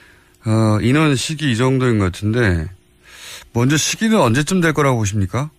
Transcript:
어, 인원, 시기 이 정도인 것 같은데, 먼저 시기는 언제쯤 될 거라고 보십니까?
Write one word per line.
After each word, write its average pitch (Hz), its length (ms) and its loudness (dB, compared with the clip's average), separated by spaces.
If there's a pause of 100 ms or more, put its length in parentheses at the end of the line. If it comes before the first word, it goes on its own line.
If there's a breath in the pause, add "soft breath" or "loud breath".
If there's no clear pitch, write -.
(460 loud breath)
어, 110 340 2
인원, 143 360 2
시기 147 340 -4
이 113 60 0
정도인 127 420 2
것 101 60 2
같은데, 95 600 0 (880 loud breath)
먼저 123 220 2
시기는 220 440 0
언제쯤 147 400 0
될 165 120 2
거라고 139 260 0
보십니까? 107 600 -4